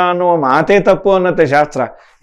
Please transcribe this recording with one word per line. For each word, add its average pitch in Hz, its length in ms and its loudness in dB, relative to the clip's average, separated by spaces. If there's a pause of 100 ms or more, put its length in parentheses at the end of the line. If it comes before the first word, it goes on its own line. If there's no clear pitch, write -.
ಅನ್ನುವ 175 260 0
ಮಾತೇ 156 440 2
ತಪ್ಪು 196 340 0
ಅನ್ನತ್ತೆ 180 340 0
ಶಾಸ್ತ್ರ. 147 340 0 (420)